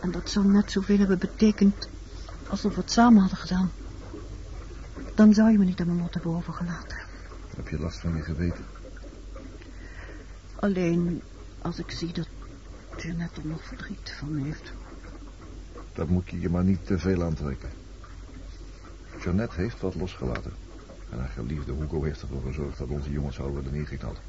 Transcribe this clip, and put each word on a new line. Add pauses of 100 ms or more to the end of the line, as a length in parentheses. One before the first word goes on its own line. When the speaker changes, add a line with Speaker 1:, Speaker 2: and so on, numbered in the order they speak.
Speaker 1:
En
dat
zou
net
zoveel
hebben
betekend (600)
alsof
we
het
samen
hadden
gedaan. (1400)
Dan
zou
je
me
niet
aan
mijn
lot
hebben
overgelaten. (600)
Speaker 2:
Heb
je
last
van
je
geweten? (1900)
Speaker 1:
Alleen (400)
als
ik
zie
dat (680)
Jeanette
er
nog
verdriet
van
heeft. (1200)
Speaker 2:
Dat
moet
je
je
maar
niet
te
veel
aantrekken. (1500)
Jeanette
heeft
wat
losgelaten. (580)
En
haar
geliefde
Hugo
heeft
ervoor
gezorgd
dat
onze
jongens
zouden
worden
neergeknald. (100)